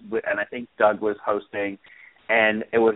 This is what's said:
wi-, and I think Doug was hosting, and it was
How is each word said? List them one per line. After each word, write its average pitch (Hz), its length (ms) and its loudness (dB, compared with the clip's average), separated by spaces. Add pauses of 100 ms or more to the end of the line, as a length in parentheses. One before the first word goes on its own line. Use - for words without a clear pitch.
wi-, 107 220 -4
and 104 120 -2
I 104 60 -4
think 123 220 -10 (120)
Doug 104 200 4
was 104 240 -2
hosting, 101 540 -6 (500)
and 110 360 2 (100)
it 117 60 2
was 113 160 4